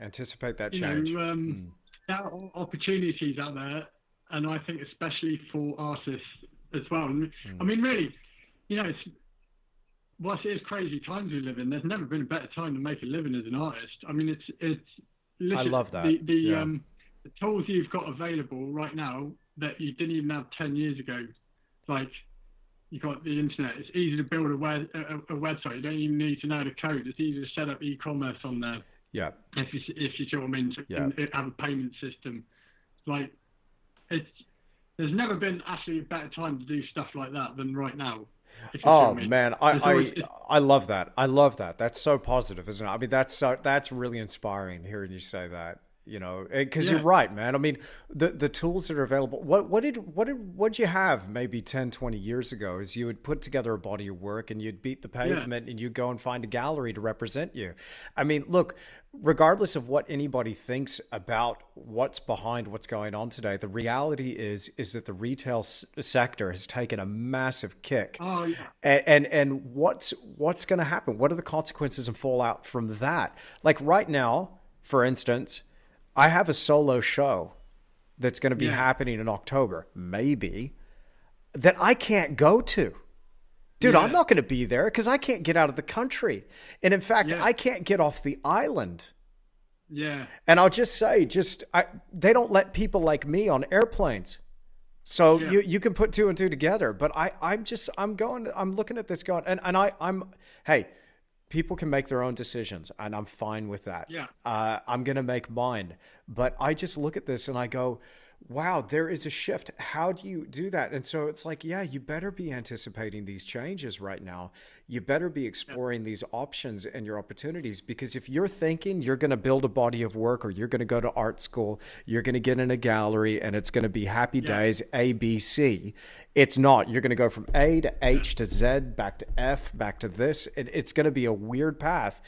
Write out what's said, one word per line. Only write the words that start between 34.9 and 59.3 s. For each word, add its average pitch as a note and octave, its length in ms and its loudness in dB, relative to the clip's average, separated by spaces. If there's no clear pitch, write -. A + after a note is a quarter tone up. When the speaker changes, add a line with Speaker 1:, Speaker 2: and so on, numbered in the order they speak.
Speaker 2:
there's D#3 140 -2
never A3 220 0
been F3+ 320 -4
actually F3 340 -6
a - 20 -6
better D#3 260 -8
time D#3 320 -6
to B2 40 -14
do C#3+ 220 -4
stuff - 280 -8
like C3+ 180 -10
that C3 240 -8
than C3+ 200 -6
right C#3 200 -6
now, A#2 300 -8
if - 60 -12
you C#3+ 60 -12
see - 40 -8
what D#3+ 80 10
Speaker 1:
Oh, C#3 180 12
Speaker 2:
I G2+ 40 2
mean. G#2+ 160 -2
Speaker 1:
man, B2 300 6
I, D3+ 120 8
Speaker 2:
There's C#3+ 100 2
Speaker 1:
I, D3 80 6
Speaker 2:
always, C3+ 220 6
it's - 160 -6
Speaker 1:
I D3 120 6
love C3+ 260 6
that. F#2+ 300 -2
I C3 100 4
love C3+ 300 6
that. F2 220 -8
That's A#2 220 -2
so C#3+ 180 4
positive, G#2+ 500 -2
isn't G#2 180 -8
it? - 40 -2
I A2 80 -2
mean, A#2 120 -4
that's C3 240 2
so, C3 260 2
that's C#3 300 0
really B2 280 -6
inspiring G2 640 -8
hearing G2+ 260 -10
you F#2 100 -12
say F2+ 280 -8
that. E2+ 320 -12
You G#2+ 120 -12
know, F#2 320 -8
eh, C3+ 140 0
'cause D3 220 -2
you're D#3+ 120 4
Speaker 2:
Yeah. D3+ 40 -4
Speaker 1:
right, D3 300 6
man. A#2+ 220 -2
I - 20 0
mean, C#3+ 200 0
the, D#3+ 200 2
the C#3+ 200 -2
tools E3+ 380 -4
that D#3+ 100 -6
are C#3+ 60 0
available, C3 400 -2
what, F#3+ 260 4
what G#3+ 140 2
did, C4+ 140 -2
what A3 140 0
did, A3 280 -8
what G#3+ 180 0
did - 40 -6
you A3 80 2
have E3 420 2
maybe A#2+ 320 -6
ten, C3 300 -4
twenty A#2 260 -6
years A#2 360 -4
ago G2 260 -6
is G2 180 -8
you A#2+ 100 -4
would A#2 180 -8
put C#3+ 180 -4
together B2+ 300 -2
a G#2 60 -2
body G2+ 280 -8
of F#2 160 -10
work G#2+ 300 -8
and G#2+ 100 -8
you'd G#2+ 200 -10
beat C3 200 -8
the - 100 -16
Speaker 2:
Yeah. B2 120 -4
Speaker 1:
pavement A#2+ 340 -6
and A2+ 120 -12
you'd A#2 140 -8
go B2 140 -2
and B2 120 -6
find B2 240 -6
a - 20 -8
gallery A#2+ 460 -4
to G2+ 80 -10
represent A2+ 560 -6
you. F#2 180 -8
I C#3+ 60 0
mean, D3 240 0
look, F3 300 2
regardless E3+ 640 4